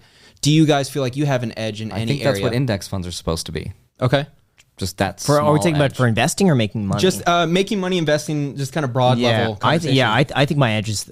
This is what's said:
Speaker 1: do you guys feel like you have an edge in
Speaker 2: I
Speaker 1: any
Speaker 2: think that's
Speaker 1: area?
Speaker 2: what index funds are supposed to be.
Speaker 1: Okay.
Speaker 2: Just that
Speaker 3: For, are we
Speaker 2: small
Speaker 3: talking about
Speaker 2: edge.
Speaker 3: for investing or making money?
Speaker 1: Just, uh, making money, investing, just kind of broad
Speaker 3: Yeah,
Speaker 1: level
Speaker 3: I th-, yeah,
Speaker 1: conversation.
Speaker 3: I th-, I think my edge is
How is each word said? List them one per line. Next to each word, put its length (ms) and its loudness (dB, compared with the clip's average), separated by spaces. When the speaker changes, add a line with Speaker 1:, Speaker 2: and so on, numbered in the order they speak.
Speaker 1:
do 100 2
you 140 6
guys 220 2
feel 140 -4
like 140 -4
you 100 -2
have 160 0
an 160 -6
edge 220 -6
in 120 -8
Speaker 2:
I 80 -6
Speaker 1:
any 120 -2
Speaker 2:
think 120 -4
that's 120 0
Speaker 1:
area? 80 -2
Speaker 2:
what 100 -2
index 320 -2
funds 200 -6
are 60 -8
supposed 340 -4
to 60 -12
be. 200 -8
Speaker 1:
Okay. 260 0
Speaker 2:
Just 180 -6
that 240 -4
Speaker 3:
For, 140 2
are 60 4
we 40 2
Speaker 2:
small 140 4
Speaker 3:
talking 180 0
about 140 2
Speaker 2:
edge. 80 -12
Speaker 3:
for 80 2
investing 420 2
or 60 6
making 320 0
money? 160 0
Speaker 1:
Just, 260 0
uh, 180 2
making 340 0
money, 180 0
investing, 580 -2
just 160 -6
kind 120 -2
of 100 -4
broad 240 4
Speaker 3:
Yeah, 220 2
Speaker 1:
level 220 -2
Speaker 3:
I 140 2
th-, 180 -2
yeah, 120 4
Speaker 1:
conversation. 20 -
Speaker 3:
I 160 2
th-, 120 -6
I 100 2
think 120 -2
my 140 2
edge 160 -2
is 240 -6